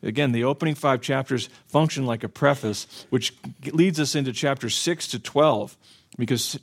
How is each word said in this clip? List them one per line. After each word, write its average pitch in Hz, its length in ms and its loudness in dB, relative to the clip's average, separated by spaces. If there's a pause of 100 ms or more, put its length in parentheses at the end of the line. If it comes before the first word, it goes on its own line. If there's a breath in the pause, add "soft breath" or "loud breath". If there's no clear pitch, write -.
again, 123 300 0
the 117 140 0
opening 147 280 0
five 135 280 0
chapters 135 480 -2 (180 loud breath)
function 147 380 2
like 113 180 -2
a 110 60 -8
preface, 135 580 0 (220 loud breath)
which 127 240 0 (260)
g-, - 120 -10
leads 165 280 4
us 147 160 0
into 135 160 0
chapter 131 380 -2
six - 380 -2
to 123 120 -6
twelve, 143 560 2 (420 soft breath)
because 120 460 -2